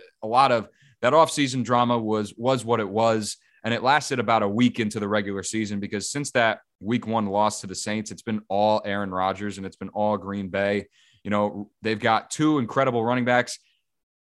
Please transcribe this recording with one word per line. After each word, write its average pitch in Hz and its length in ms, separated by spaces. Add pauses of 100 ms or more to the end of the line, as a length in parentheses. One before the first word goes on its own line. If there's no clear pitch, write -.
(220)
a 110 60
lot 127 240
of 113 160 (340)
that 123 120
offseason 143 500
drama 120 340
was, 107 400
was 123 280
what 113 140
it 104 100
was. 110 480 (260)
And 113 100
it 113 100
lasted 135 360
about 113 240
a 101 40
week 120 320
into 110 200
the 104 80
regular 98 360
season 107 360
because 101 320
since 143 200
that 113 280 (220)
week 113 260
one 110 200
loss 104 340
to 110 60
the 95 80
Saints, 107 360
it's - 120
been 107 260
all 107 340
Aaron 101 280
Rodgers 95 460
and 95 80
it's 90 120
been 95 120
all 104 280
Green 98 320
Bay. 101 380 (360)
You 98 80
know, 104 380 (120)
they've 107 180
got 110 300
two 151 280
incredible 123 480
running 123 180
backs, 123 360 (600)